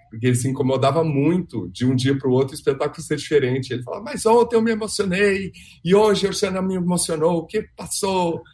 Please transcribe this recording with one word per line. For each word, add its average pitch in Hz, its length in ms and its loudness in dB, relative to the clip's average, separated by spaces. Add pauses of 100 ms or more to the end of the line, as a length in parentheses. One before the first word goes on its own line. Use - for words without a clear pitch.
(220)
que 120 40 -2
ele 123 100 4
se 123 120 -2
incomodava 135 560 0
muito 147 680 -2
de 123 160 -4
um 135 80 2
dia 135 240 2
pro 135 140 -2
outro 135 220 2
o - 20 -12
espetáculo 147 480 -4
ser 151 140 -4
diferente. 131 560 0
Ele 127 100 -6
falava, - 220 -10
"Mas - 200 -6
ontem 240 300 4
eu 226 60 4
me 226 100 0
emocionei, 202 800 -2 (320)
e 170 100 4
hoje 202 340 4
você 190 220 -2
não 185 140 -4
me 190 120 -2
emocionou, 170 640 0
o 165 60 -8
que 214 160 -4 (140)
passou?" 185 680 -2 (120)